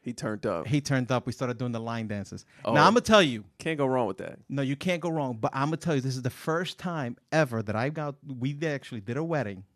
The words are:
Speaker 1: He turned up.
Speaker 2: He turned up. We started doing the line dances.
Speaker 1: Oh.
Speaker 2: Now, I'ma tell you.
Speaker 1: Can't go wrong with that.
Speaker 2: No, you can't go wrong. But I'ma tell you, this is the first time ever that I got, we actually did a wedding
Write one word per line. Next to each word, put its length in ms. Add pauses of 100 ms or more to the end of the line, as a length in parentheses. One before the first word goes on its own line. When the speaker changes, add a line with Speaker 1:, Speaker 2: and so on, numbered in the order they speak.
Speaker 1:
He 120
turned 320
up. 220
Speaker 2:
He 140
turned 300
up. 140
We 80
started 240
doing 160
the 60
line 280
dances. 380 (200)
Speaker 1:
Oh. 80
Speaker 2:
Now, 140
I'ma 140
tell 200
you. 220 (140)
Speaker 1:
Can't 200
go 80
wrong 220
with 120
that. 280
Speaker 2:
No, 140
you 160
can't 240
go 80
wrong. 300
But 140
I'ma 220
tell 200
you, 60
this 140
is 60
the 80
first 500
time 380 (160)
ever 300
that 120
I 140
got, 260 (100)
we 380
actually 380
did 160
a 60
wedding 420 (100)